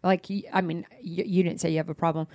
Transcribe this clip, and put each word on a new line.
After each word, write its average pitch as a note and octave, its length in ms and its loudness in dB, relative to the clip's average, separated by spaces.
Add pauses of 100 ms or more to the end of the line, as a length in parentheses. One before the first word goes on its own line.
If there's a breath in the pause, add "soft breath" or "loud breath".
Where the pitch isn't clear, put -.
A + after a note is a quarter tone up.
Like, F#3 280 2
y-, G3 120 -4 (100)
I F#3+ 100 2
mean, E3+ 320 -4
y-, F3 320 -6
you F#3 160 4
didn't - 180 0
say E3 100 0
you D#3 60 2
have D#3+ 140 -2
a D3+ 40 -8
problem, D#3+ 400 0